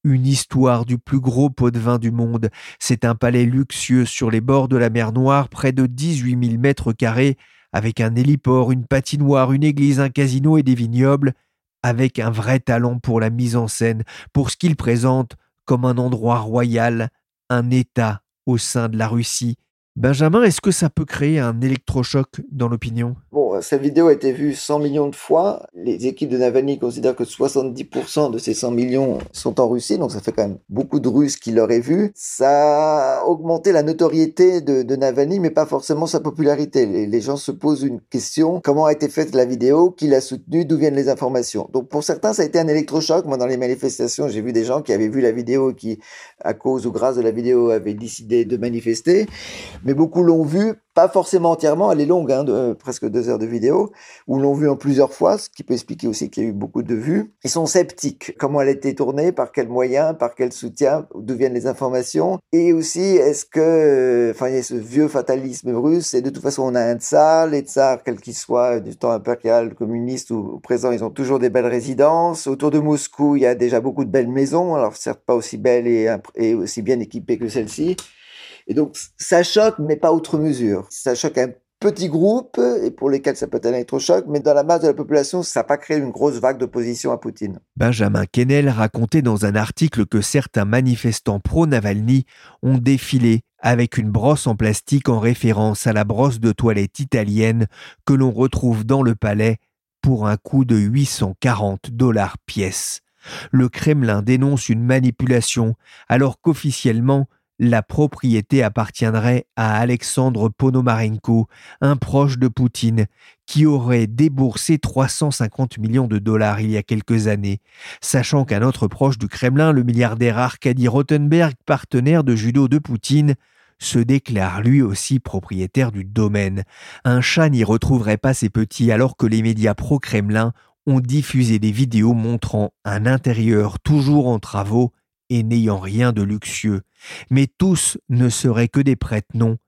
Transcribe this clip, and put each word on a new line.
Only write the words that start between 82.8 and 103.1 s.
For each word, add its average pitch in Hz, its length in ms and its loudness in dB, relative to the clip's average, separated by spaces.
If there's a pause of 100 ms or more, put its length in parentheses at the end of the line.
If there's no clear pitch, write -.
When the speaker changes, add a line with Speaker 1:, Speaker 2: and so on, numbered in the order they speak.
Speaker 2:
et - 80 -2
pour - 180 -4
lesquels 139 260 0
ça - 120 -6
peut 123 100 -6
être 113 80 -4
un 120 80 2
électrochoc, 135 560 0
mais 147 120 -2
dans 147 120 2
la 143 100 4
masse 160 200 2
de 160 60 4
la 143 40 4
population, 147 500 -2
ça 131 180 -4
n'a - 40 -4
pas 147 140 -2
créé - 180 -4
une 139 140 -4
grosse 131 240 0
vague 127 240 -2
d'opposition 120 520 -4
à 120 60 -2
Poutine. 104 440 -10 (160)
Speaker 1:
Benjamin 104 540 0
Kennel 139 380 2
racontait 113 540 0
dans 107 240 0
un 101 80 0
article 107 500 0
que 107 160 0
certains 107 460 -2
manifestants 117 720 0
pro-Navalny 123 840 0 (360)
ont 131 140 2
défilé 120 640 2 (180)
avec 120 380 0
une 110 140 -2
brosse 120 360 0
en 117 80 0
plastique 110 540 0
en 117 100 2
référence 110 680 0
à 113 80 2
la 104 100 2
brosse 117 340 0
de 110 140 2
toilette 104 480 0
italienne 110 680 0 (360)
que 143 80 2
l'on 131 200 4
retrouve 117 520 0
dans 131 180 0
le 117 120 2
palais 107 420 0 (460)
pour 113 240 2
un 104 100 0
coût 135 300 0
de 117 100 2
huit 117 300 2
cent 95 340 -4
quarante 104 500 -2
dollars 117 540 0
pièce. - 560 -6 (500)